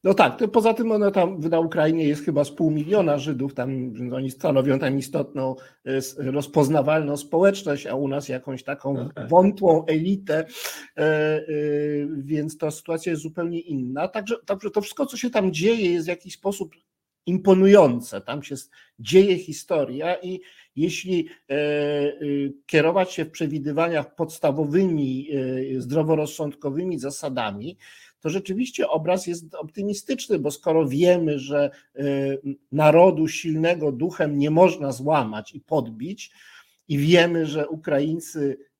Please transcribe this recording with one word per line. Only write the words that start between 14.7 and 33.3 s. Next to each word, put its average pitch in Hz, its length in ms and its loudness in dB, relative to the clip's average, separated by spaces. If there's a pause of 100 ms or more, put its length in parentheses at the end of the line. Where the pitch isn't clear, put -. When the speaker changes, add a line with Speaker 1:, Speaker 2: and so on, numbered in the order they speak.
Speaker 1:
to 214 100 0
wszystko, 254 260 -6
co 247 100 -12
się 240 140 -4
tam 196 220 0
dzieje, 190 400 0
jest 165 140 -2
w - 20 -8
jakiś 180 260 -10
sposób 196 400 -8 (520)
imponujące. 185 920 6
Tam 135 220 -8
się 139 120 -12
s-, - 160 -14 (280)
dzieje 180 400 6
historia 156 840 -4
i 185 180 -8 (360)
jeśli, 170 520 -2 (220)
e, 139 40 -2
e, 147 600 -2 (520)
kierować 175 460 2
się 160 120 -4
w 160 60 -12
przewidywaniach 151 840 -4
podstawowymi, 151 1120 0 (480)
e, 127 40 -2
zdroworozsądkowymi 151 1160 -2
zasadami, 123 800 -6 (440)
to 160 100 -6
rzeczywiście 196 580 -4
obraz 165 380 0
jest 170 280 -10
optymistyczny, 202 840 -4
bo 147 120 -2
skoro 160 380 0
wiemy, 160 500 2
że, 143 320 -2 (260)
e, 135 60 -6 (720)
narodu 156 560 6
silnego 160 640 -2